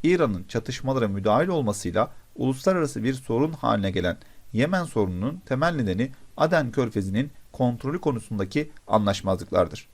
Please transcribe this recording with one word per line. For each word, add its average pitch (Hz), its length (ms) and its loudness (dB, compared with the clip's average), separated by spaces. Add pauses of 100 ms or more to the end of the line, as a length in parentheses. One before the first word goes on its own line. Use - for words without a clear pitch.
İran'ın 151 400 2
çatışmalara 127 640 -2
müdahil 104 400 2
olmasıyla 113 640 0 (240)
uluslararası 139 680 0
bir 131 100 0
sorun 131 380 0
haline 107 400 0
gelen 90 260 0 (360)
Yemen 170 300 2
sorununun 107 640 -2
temel 156 300 0
nedeni 113 360 -2 (260)
Aden 156 340 2
Körfezi'nin 110 600 -2 (200)
kontrolü 131 500 -2
konusundaki 113 680 -2 (160)
anlaşmazlıklardır. 95 1080 0